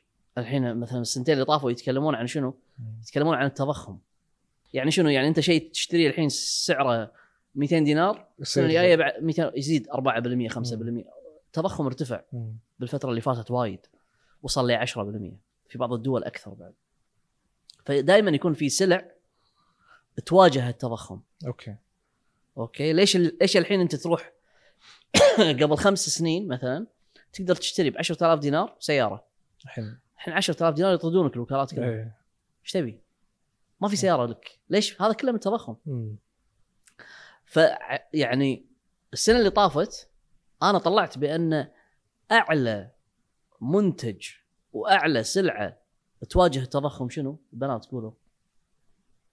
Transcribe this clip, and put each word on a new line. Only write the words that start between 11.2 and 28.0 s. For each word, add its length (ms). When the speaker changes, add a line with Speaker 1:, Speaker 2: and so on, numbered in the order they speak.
Speaker 1:
التضخم 400
ارتفع 360
Speaker 2:
مم. 240
Speaker 1:
بالفترة 320
اللي 100
فاتت 300
وايد. 360
وصل 280
ل 20
عشرة 300
بالمية. 380
في 100
بعض 140
الدول 320
أكثر 300
بعد. 200
فدائمًا 440
يكون 240
في 140
سلع 420
تواجه 420
التضخم. 520
Speaker 2:
أوكي. 300
Speaker 1:
أوكي. 340
ليش 240
ال-، 240
ليش 160
الحين 240
أنت 140
تروح 380
<coughs> 560
قبل 140
خمس 320
سنين 400
مثلًا 380
تقدر 220
تشتري 360
بعشرة 360